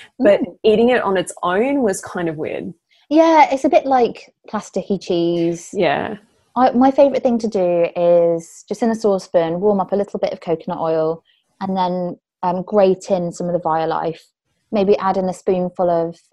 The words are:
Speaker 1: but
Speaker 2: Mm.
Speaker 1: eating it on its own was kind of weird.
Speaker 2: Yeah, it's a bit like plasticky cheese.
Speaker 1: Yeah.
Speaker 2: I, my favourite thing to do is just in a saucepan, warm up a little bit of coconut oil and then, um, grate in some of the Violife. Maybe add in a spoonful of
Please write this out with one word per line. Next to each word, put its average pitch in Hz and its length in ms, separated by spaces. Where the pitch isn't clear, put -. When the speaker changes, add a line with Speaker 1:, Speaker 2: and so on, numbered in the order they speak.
Speaker 1:
but 302 220
Speaker 2:
Mm. - 220
Speaker 1:
eating 220 280
it 240 120
on 190 140
its 180 160
own 254 400
was 190 180
kind 175 280
of 151 80
weird. 165 360
Speaker 2:
Yeah, 320 420
it's 269 120
a 302 60
bit 311 160
like 247 460
plasticky 196 520
cheese. 170 720
Speaker 1:
Yeah. 190 440
Speaker 2:
I, 254 160
my 254 180
favourite 269 320
thing 233 160
to 220 100
do 175 380
is 170 720
just 208 140
in 233 80
a 220 40
saucepan, 185 680
warm 202 200
up 175 120
a 190 40
little 196 220
bit - 140
of - 80
coconut 165 380
oil 160 440
and 190 160
then, 180 420
um, 180 200
grate 190 480
in 175 220
some 180 160
of 170 40
the 175 80
Violife. 160 600
Maybe 208 280
add 190 180
in 185 120
a 180 60
spoonful 180 540
of 170 280